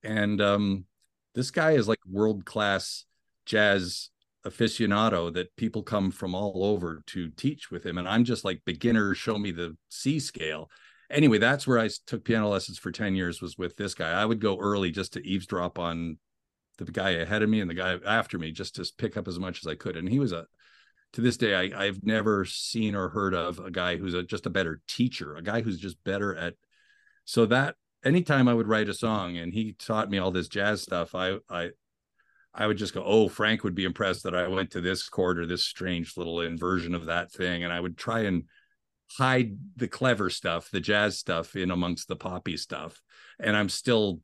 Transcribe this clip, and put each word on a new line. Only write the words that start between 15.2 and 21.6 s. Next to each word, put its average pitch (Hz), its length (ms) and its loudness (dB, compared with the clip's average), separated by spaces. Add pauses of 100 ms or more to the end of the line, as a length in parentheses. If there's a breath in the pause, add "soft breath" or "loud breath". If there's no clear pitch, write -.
eavesdrop 90 520 -4
on 85 400 -4 (600)
the 92 80 -8
guy 95 240 0
ahead 87 320 0
of 107 80 4
me 110 100 4
and 92 80 -2
the 82 60 -6
guy 92 320 -2
after 104 320 0
me, 80 140 -6
just 92 240 -10
to 90 220 -8
pick - 180 -4
up 95 100 -6
as 87 120 -8
much 92 220 -8
as - 60 -10
I 78 80 -4
could. 87 220 -8
And 87 120 -4
he 127 120 2
was 117 120 0
a, 82 140 -8 (680 soft breath)
to - 60 -4
this 117 160 2
day, 107 180 2
I, 98 320 0